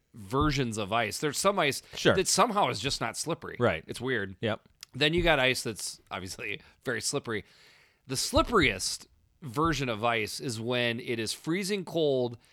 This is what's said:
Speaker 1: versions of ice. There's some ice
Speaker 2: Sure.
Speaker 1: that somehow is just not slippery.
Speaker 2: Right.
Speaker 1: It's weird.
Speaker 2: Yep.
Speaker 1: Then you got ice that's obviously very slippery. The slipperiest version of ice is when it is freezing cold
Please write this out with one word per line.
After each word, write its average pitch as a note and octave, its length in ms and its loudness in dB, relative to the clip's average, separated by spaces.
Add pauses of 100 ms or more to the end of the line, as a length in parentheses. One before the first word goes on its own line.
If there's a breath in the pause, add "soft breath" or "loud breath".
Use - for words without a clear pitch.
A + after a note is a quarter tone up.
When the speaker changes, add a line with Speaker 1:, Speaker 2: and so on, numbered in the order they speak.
(140)
Speaker 1:
versions B2+ 640 0
of G#2 160 -2
ice. A2 240 0
There's C#3+ 220 -2
some G3 180 4
ice D3 240 2 (140)
Speaker 2:
Sure. C#3 200 6
Speaker 1:
that F#3 120 2
somehow G3+ 420 4
is A#2 100 -2
just C3+ 220 -2
not A2+ 160 -4
slippery. D3 420 -6
Speaker 2:
Right. G#2 280 2
Speaker 1:
It's - 120 -10
weird. A2 420 -2
Speaker 2:
Yep. G#2+ 200 -2 (320)
Speaker 1:
Then D3+ 220 2
you F3 80 2
got D#3+ 160 6
ice B2+ 240 2
that's - 360 -8 (120)
obviously G2 500 -8 (240 soft breath)
very A2+ 160 -2
slippery. A#2 440 -4 (600 soft breath)
The C3 100 -6
slipperiest F3+ 920 2 (340)
version C#3 480 0
of G#2+ 140 -4
ice A#2 360 0
is A2+ 220 -6
when A#2+ 380 0
it B2 200 -4
is G#2+ 140 -4
freezing F#3 500 -4
cold C3 540 0 (160 soft breath)